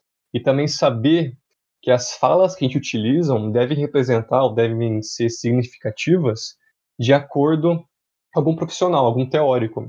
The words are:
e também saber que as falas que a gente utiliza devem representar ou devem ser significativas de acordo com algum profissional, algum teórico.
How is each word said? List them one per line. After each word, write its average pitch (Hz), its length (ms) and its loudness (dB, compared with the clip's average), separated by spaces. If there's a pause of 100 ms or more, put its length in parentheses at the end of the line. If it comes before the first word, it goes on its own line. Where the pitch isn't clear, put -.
(320)
e - 80 -4
também 143 260 0
saber 143 720 0 (460)
que 127 80 0
as 123 220 0
falas 180 420 2
que 143 100 -4
a 127 40 0
gente 139 100 -4
utiliza 131 600 0 (120)
devem 123 260 0
representar 131 640 0
ou 110 120 0
devem 113 480 0
ser 117 260 -2
significativas 120 1300 -2 (420)
de 123 140 2
acordo 156 720 2 (480)
com 160 80 0
algum 160 140 2
profissional, 165 500 0
algum 123 240 0
teórico. 123 600 0